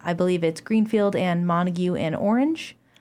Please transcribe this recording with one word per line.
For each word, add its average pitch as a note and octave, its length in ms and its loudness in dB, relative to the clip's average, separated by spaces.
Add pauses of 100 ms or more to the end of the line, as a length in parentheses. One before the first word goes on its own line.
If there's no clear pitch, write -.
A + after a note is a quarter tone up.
I F3 120 -2
believe F3+ 280 0
it's D#3+ 200 -2
Greenfield G#3+ 540 2
and F3 300 0
Montague F3+ 500 0
and D#3+ 200 -2
Orange, C4 600 0 (240)